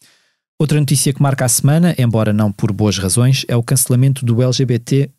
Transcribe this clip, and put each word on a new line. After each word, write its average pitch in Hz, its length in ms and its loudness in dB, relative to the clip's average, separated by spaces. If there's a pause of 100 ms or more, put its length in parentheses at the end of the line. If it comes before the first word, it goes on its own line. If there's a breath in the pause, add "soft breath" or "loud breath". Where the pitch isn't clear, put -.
(560 soft breath)
Outra 151 220 0
notícia 143 340 0
que - 80 -6
marca 135 240 0
a 127 40 0
semana, 160 500 0
embora 110 340 0
não 104 200 0
por 104 180 -4
boas 101 260 0
razões, 120 520 0
é 123 80 -2
o 117 60 0
cancelamento 131 600 0
do 117 160 0
L 127 120 0
G 135 120 -2
B 120 140 0
T 135 400 -2